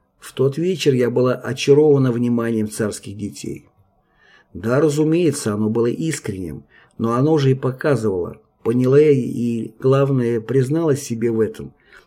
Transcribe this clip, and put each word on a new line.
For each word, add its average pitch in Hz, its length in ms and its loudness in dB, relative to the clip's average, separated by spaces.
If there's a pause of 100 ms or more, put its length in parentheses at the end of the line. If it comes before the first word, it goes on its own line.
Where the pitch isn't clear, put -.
(180)
В - 160 -20
тот 135 240 0
вечер 165 340 0
я 123 160 2
была 127 260 0
очарована 139 760 4
вниманием 117 560 -2
царских 104 480 -6
детей. - 540 -12 (840)
Да, 113 280 -2
разумеется, 156 760 0
оно 107 160 -2
было 117 160 0
искренним, 95 800 -6 (320)
но 113 160 -2
оно 151 240 2
же 135 140 4
и - 20 0
показывало, 113 880 -2 (200)
поняла 127 380 2
я 151 120 6
и, 117 680 -2
главное, 131 640 2
призналась 135 600 0
себе 117 280 -2
в 113 100 0
этом, - 340 -4 (320)